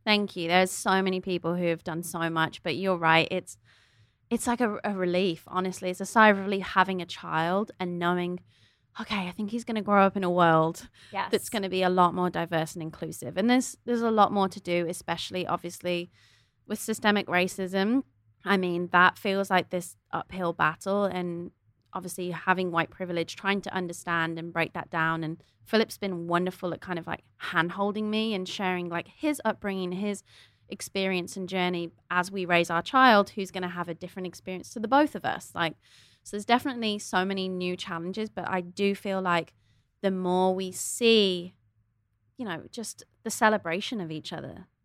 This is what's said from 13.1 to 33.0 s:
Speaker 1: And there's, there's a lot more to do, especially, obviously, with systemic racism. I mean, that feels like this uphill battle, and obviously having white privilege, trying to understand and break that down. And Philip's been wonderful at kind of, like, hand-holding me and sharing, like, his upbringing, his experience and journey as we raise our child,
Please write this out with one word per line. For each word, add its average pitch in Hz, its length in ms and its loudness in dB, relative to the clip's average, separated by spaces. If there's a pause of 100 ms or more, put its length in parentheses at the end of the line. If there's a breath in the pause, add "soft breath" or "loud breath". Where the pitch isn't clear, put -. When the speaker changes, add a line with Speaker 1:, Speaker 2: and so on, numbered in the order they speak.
Speaker 1:
And 220 120 2
there's, 254 360 2
there's 233 160 0
a 233 100 0
lot 214 200 6
more 196 180 2
to 190 100 -14
do, 175 300 0
especially, 175 560 -6
obviously, 175 640 -4 (580 soft breath)
with 214 120 -6
systemic 208 480 0
racism. 190 760 0 (420)
I 202 120 2
mean, 180 340 -2
that 180 260 6
feels 196 340 -2
like 185 180 2
this - 280 -6 (140)
uphill 170 420 -4
battle, 170 520 0
and 175 460 -6 (420)
obviously 180 380 -6
having 180 400 0
white 165 180 0
privilege, 175 460 -6
trying 196 260 -2
to - 120 -10
understand 170 640 -4
and 170 120 -8
break 165 220 -2
that - 160 -8
down. 165 340 0
And 160 200 -6 (200 soft breath)
Philip's 220 360 0
been 180 280 -6
wonderful 175 460 -2
at - 80 -10
kind 175 160 -6
of, 160 80 -8
like, - 180 -10 (140)
hand-holding 196 720 -2
me 220 240 0
and 185 160 -4
sharing, 180 400 -4
like, 170 200 -6
his 302 360 -4
upbringing, 190 460 -2
his 196 320 -4 (460 soft breath)
experience 190 680 -4
and 185 100 -6
journey 180 440 -2 (180)
as 180 220 0
we 190 140 -4
raise 170 240 4
our 170 120 0
child, 226 500 6